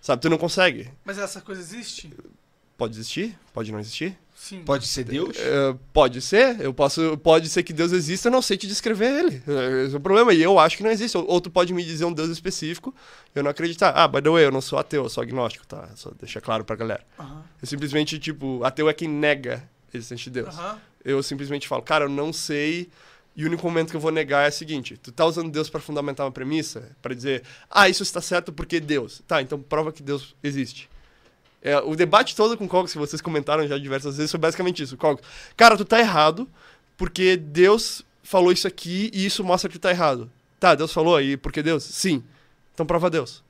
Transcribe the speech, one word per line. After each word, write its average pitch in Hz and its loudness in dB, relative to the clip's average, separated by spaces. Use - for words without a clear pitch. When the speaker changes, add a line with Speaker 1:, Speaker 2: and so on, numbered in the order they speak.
Speaker 1:
Sabe, - -2
tu 165 2
não - 2
consegue. 165 0
Speaker 2:
Mas 196 -12
essa 196 -8
coisa 190 -14
existe? 180 -16
Speaker 1:
Pode 113 -6
existir, 160 -8
pode 110 -8
não 104 -8
existir. 139 -8
Speaker 2:
Sim. 185 -18
Speaker 3:
Pode 139 -2
ser - -4
Deus? 135 -6
Speaker 1:
É, 135 0
pode 131 4
ser, 240 4
eu 135 -4
posso, 156 0
pode 160 6
ser 170 -2
que 170 -12
Deus 165 0
exista, 180 0
eu 240 2
não 254 4
sei 220 -2
te 196 -8
descrever 214 -2
ele. 294 -2
É, 131 0
esse 135 -4
é 143 -4
o - -6
problema, 202 6
e 165 6
eu 180 6
acho 156 6
que 196 -10
não 220 2
existe. 220 -2
Ou, 160 -2
ou 175 4
tu 175 -10
pode 180 2
me 175 -2
dizer 160 -6
um 170 -2
Deus 160 -4
específico, 165 -8
eu 147 -2
não 143 0
acreditar. 165 0
Ah, 160 8
by 135 0
the 151 4
way, 165 6
eu 139 4
não 135 0
sou 139 -4
ateu, 143 -2
eu 120 -4
sou 123 -6
agnóstico, 120 -6
tá? - -16
Só - -18
deixa - -14
claro 110 -4
pra 110 -6
galera. 113 -6
Speaker 2:
Aham. 151 -18
Speaker 1:
Eu 135 -12
simplesmente, 147 -4
tipo, 135 -6
ateu 131 0
é 156 2
quem 160 -8
nega 139 -2
a - -12
existência 120 -12
de - -
Deus. 123 -8
Speaker 2:
Aham. 196 -12
Speaker 1:
Eu 135 0
simplesmente 139 -6
falo, - -4
cara, 156 2
eu 143 -2
não 143 -4
sei, 156 -4
e 147 -8
o 160 -2
único 170 -4
momento 165 0
que 165 -8
eu 156 -4
vou 156 -2
negar 147 2
é 147 4
o - -10
seguinte: 151 -8
tu - -18
tá 165 0
usando 165 -2
Deus 156 -4
pra 156 -8
fundamentar 143 -6
uma 135 -4
premissa? 135 -6
Pra 127 -6
dizer, 127 -4
ah, 196 6
isso 190 0
está - -6
certo 175 -4
porque 160 -6
Deus. 147 -4
Tá, 156 0
então 139 -8
prova 156 -2
que 151 -18
Deus 139 -8
existe. 139 -6
É, 143 0
o 156 -2
debate 185 4
todo 226 4
com 220 -6
o - -6
Cogos, 175 0
que 156 -10
vocês 147 -4
comentaram 151 0
já 143 -4
diversas 139 -6
vezes, 151 -2
foi 170 -4
basicamente 170 0
isso. 131 -10
Cogos, 147 0
cara, 220 10
tu 196 -2
tá 220 4
errado, 175 4
porque 185 2
Deus 175 4
falou 180 4
isso 185 0
aqui 185 -4
e 190 -2
isso 202 -4
mostra 180 0
que 165 -12
tá 185 0
errado. 143 0
Tá, 175 8
Deus 156 -2
falou, 160 4
e 139 0
por - -8
que 156 -4
Deus? 156 0
Sim. 151 -2
Então 165 -4
prova 170 2
Deus. 156 -4